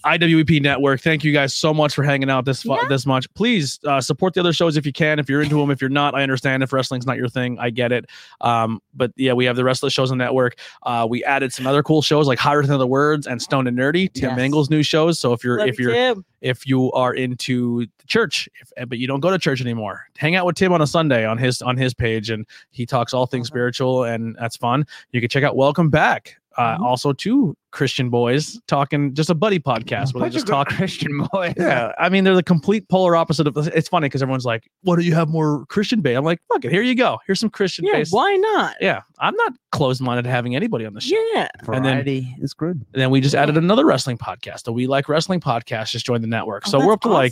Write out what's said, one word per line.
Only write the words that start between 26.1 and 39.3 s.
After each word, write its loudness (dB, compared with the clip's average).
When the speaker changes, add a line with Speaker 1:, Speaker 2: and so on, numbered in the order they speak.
Speaker 1:
Uh, 0
Speaker 2:
Mm-hmm. -4
Speaker 1:
also 0
two 0
Christian -2
boys 0
talking, 0
just -2
a 2
buddy 2
podcast -2
Speaker 3:
A -8
Speaker 1:
where -4
they 0
Speaker 3:
bunch -4
Speaker 1:
just -2
Speaker 3:
of -6
good -2
Speaker 1:
talk. 0
Speaker 3:
Christian -4
boys. -2
Speaker 1:
Yeah, -2
I 0
mean, 2
they're 4
the 4
complete 0
polar 4
opposite 0
of, -2
it's -2
funny 0
'cause -4
everyone's -2
like, -4
"Why 2
do 2
you 2
have 2
more 0
Christian 0
ba-?" 0
I'm 0
like, -2
"Fuck 0
it, -2
here 4
you 0
go. 0
Here's -2
some -2
Christian -2
Speaker 2:
Yeah, 2
Speaker 1:
based." 0
Speaker 2:
why 2
not? 0
Speaker 1:
Yeah, 0
I'm 0